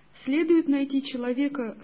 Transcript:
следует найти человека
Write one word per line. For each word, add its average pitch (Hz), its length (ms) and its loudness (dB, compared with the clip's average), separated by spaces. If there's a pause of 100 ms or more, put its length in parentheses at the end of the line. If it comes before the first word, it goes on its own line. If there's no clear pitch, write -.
(240)
следует 320 440 2
найти 277 340 0
человека 247 800 -4